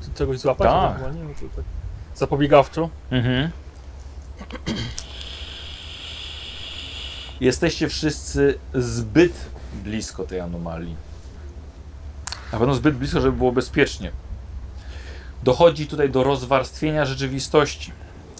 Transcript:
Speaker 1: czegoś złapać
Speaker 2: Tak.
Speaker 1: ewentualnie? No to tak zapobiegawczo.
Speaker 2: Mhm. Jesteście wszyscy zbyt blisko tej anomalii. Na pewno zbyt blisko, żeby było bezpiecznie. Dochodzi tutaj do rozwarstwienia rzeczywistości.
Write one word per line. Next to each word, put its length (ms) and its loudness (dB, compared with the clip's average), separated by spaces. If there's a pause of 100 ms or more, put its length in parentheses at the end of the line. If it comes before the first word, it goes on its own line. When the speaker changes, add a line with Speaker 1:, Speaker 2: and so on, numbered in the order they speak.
(140)
Speaker 1:
czegoś 240 0
złapać 300 4
Speaker 2:
Tak. 220 6
Speaker 1:
ewentualnie? 320 -6
No 120 -10
to 220 -8
tak 80 -6 (500)
zapobiegawczo. 760 6 (200)
Speaker 2:
Mhm. 400 4 (4000)
Jesteście 480 4
wszyscy 680 2 (160)
zbyt 580 4 (520)
blisko 400 -4
tej 160 -4
anomalii. 560 -6 (1600)
Na 60 0
pewno 160 4
zbyt 220 4
blisko, 240 0
żeby 160 4
było 160 4
bezpiecznie. 600 2 (1300)
Dochodzi 440 6
tutaj 240 2
do 140 4
rozwarstwienia 800 2
rzeczywistości. 880 2 (480)